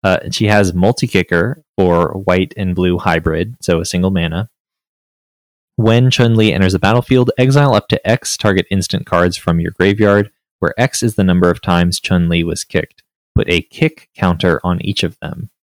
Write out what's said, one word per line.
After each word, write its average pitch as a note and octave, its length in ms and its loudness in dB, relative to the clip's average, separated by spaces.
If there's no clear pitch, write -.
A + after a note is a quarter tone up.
Uh, F#2 180 2
and - 140 -10
she G#2+ 120 0
has G2+ 260 2
multi-kicker F#2+ 880 0
or F2 320 2
white F#2 320 0
and F#2 180 -4
blue F2+ 220 0
hybrid, E2 640 -2
so E2+ 180 0
a E2+ 60 -6
single F#2 260 -2
mana. E2+ 380 -4
When A#2 340 4
Chun-Li A2 420 2
enters F#2 200 2
the - 60 0
battlefield, B2 580 2
exile C3+ 360 2
up G#2 140 0
to - 200 -2
X - 280 -2
target F#2+ 340 0
instant - 360 -4
cards F2 320 0
from E2+ 240 -2
your E2+ 100 -4
graveyard, G2+ 580 2
where - 180 -2
X B2+ 260 -2
is A#2 120 -2
the G2+ 80 0
number F2+ 260 2
of E2+ 120 -2
times F2 400 0
Chun-Li E2+ 420 0
was E2 220 -6
kicked. - 360 -6
Put - 160 0
a F2 120 2
kick - 520 -6
counter F2 500 0
on F2+ 220 -4
each G2+ 180 -4
of E2+ 160 -6
them. D#2+ 300 -12